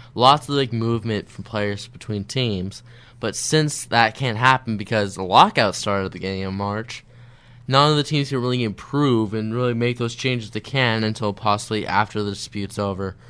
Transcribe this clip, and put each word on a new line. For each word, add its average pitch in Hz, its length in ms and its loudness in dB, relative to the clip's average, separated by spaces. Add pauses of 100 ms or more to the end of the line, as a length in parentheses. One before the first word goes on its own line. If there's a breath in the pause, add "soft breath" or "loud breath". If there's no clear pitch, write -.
(140 loud breath)
lots 135 320 6
of, 139 100 -2
like, 127 180 0
movement 113 560 -2
from - 140 -14
players 104 440 -4
between 104 360 -8
teams. 104 580 -4 (360 loud breath)
But 107 160 -4
since - 520 0
that 113 280 4
can't 123 220 -4
happen 127 400 4
because 104 380 -2
the 95 80 -6
lockout 107 520 6
started 98 320 -2
at 92 60 -8
the 92 60 -12
beginning 95 260 -6
of 95 80 -6
March, 101 500 -6 (680 loud breath)
none 143 220 6
of 151 60 2
the 147 60 2
teams 143 280 -2
can 131 100 -2
really 123 240 -2
improve 113 720 0
and 110 200 -4
really 123 180 0
make 120 240 -2
those 120 200 -4
changes 120 340 -4
they 110 100 -6
can 113 440 0
until 107 280 -2
possibly 107 540 -2
after 104 360 0
the 101 80 -4
dispute's 98 480 -8
over, 98 380 -4 (140)